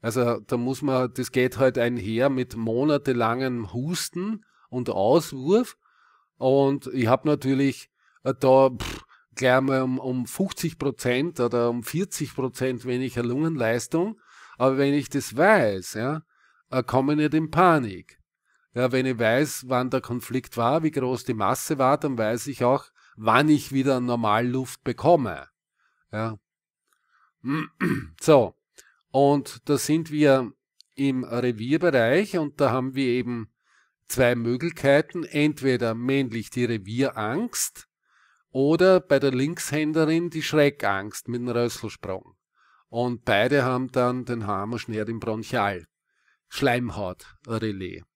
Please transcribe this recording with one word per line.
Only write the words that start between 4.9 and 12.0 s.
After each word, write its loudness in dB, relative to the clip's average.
Und 2
ich -2
hab 2
natürlich, 0
äh, -2
da, 6
pff, -10
gleich 4
mal 0
um, -2
um -4
fünfzig -6
Prozent -2
oder 2
um -4
vierzig -6